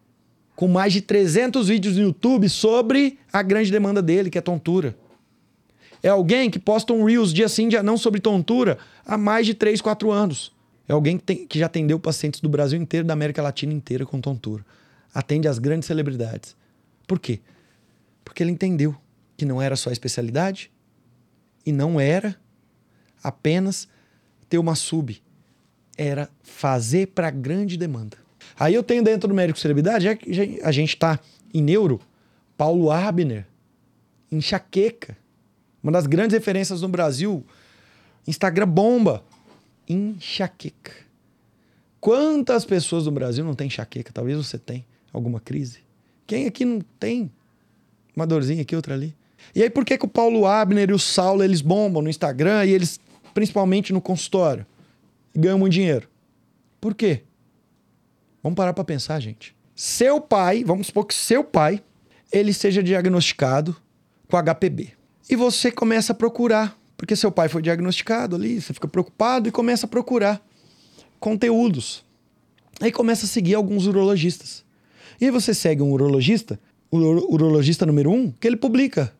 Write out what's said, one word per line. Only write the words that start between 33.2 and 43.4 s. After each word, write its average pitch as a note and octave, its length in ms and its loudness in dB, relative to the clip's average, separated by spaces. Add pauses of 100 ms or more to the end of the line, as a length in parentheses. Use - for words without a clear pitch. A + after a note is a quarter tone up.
enxaqueca. F#3 840 -2 (640)
Uma D3 100 -2
das E3+ 160 2
grandes G3 260 2
referências G3 480 -2
no F#3+ 60 -4
Brasil. E3+ 580 -2 (840)
Instagram F#3 400 0
bomba. G3 560 2 (640)
Enxaqueca. F#3+ 1080 -8 (1040)
Quantas C4+ 680 2
pessoas E3+ 400 -2
no D3+ 60 -2
Brasil C3 340 -4